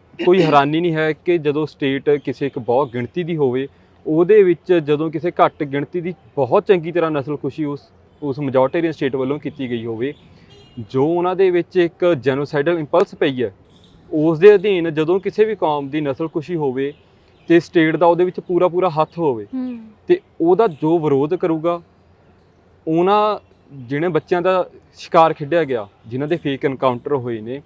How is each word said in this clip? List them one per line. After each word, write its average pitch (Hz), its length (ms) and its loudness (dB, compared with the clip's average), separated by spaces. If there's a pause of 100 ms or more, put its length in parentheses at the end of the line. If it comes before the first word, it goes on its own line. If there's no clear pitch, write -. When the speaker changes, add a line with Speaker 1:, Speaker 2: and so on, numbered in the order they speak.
(260)
Speaker 1:
ਕੋਈ 180 180 4
ਹੈਰਾਨੀ 147 380 4
ਨਹੀਂ 170 140 -2
ਹੈ 156 180 0
ਕਿ 175 240 -2
ਜਦੋਂ 147 280 -2
ਸਟੇਟ 139 440 -2
ਕਿਸੇ 143 360 -2
ਇੱਕ 139 140 -6
ਬਹੁਤ 123 340 0
ਗਿਣਤੀ 123 300 -6
ਦੀ 160 140 -4
ਹੋਵੇ, 135 300 0 (400)
ਉਹਦੇ 175 360 6
ਵਿੱਚ 180 300 2
ਜਦੋਂ 151 380 0
ਕਿਸੇ 160 200 -6
ਘੱਟ 160 320 0
ਗਿਣਤੀ 147 380 -6
ਦੀ 175 120 -8 (220)
ਬਹੁਤ 143 300 0
ਚੰਗੀ 175 260 2
ਤਰ੍ਹਾਂ 165 200 -2
ਨਸਲਕੁਸ਼ੀ 147 540 -6
ਉਸ, 143 160 -8 (420)
ਉਸ 139 160 -6
ਮੈਜੋਰਟੇਰੀਅਨ 135 520 0
ਸਟੇਟ 139 240 -4
ਵੱਲੋਂ 135 240 -4
ਕੀਤੀ 135 300 -10
ਗਈ 117 160 -6
ਹੋਵੇ, 117 280 -6 (760)
ਜੋ 131 160 0
ਉਹਨਾਂ 175 300 0
ਦੇ 185 140 4
ਵਿੱਚ 175 280 -2
ਇੱਕ 170 280 0 (140)
ਜੈਨੋਸਾਈਡਲ 143 600 -2
ਇੰਪਲਸ 175 360 0
ਪਈ 135 280 -2
ਹੈ, 101 120 -6 (560)
ਉਸ 160 280 0
ਦੇ 208 160 10
ਅਧੀਨ 180 340 0
ਜਦੋਂ 160 300 0
ਕਿਸੇ 208 260 0
ਵੀ 220 100 -2
ਕੌਮ 147 340 -2
ਦੀ 151 120 -4
ਨਸਲਕੁਸ਼ੀ 156 540 -6
ਹੋਵੇ 139 380 -4 (540)
ਤੇ 170 120 6
ਸਟੇਟ 160 360 2
ਦਾ 165 100 2
ਉਹਦੇ 170 200 4
ਵਿੱਚ 185 140 -6
ਪੂਰਾ 180 280 0
ਪੂਰਾ 180 220 -2
ਹੱਥ 156 280 -4
ਹੋਵੇ 123 380 -4
Speaker 2:
ਹਮ। 240 340 -10 (180)
Speaker 1:
ਤੇ - 120 4 (220)
ਉਹਦਾ 185 260 4
ਜੋ 160 320 -2
ਵਿਰੋਧ 151 360 0
ਕਰੂਗਾ, 170 460 -4 (1040)
ਉਹਨਾਂ 196 520 0 (340)
ਜਿਹੜੇ 143 340 -6
ਬੱਚਿਆਂ 175 340 -2
ਦਾ 185 280 0 (280)
ਸ਼ਿਕਾਰ 160 360 4
ਖੇਡਿਆ 156 300 -2
ਗਿਆ, 117 240 -4 (200)
ਜਿਨ੍ਹਾਂ 127 200 -6
ਦੇ 147 100 -2
ਫੇਕ 143 280 -6
ਐਨਕਾਊਂਟਰ 131 500 -2
ਹੋਏ 120 260 -6
ਨੇ, 127 240 -10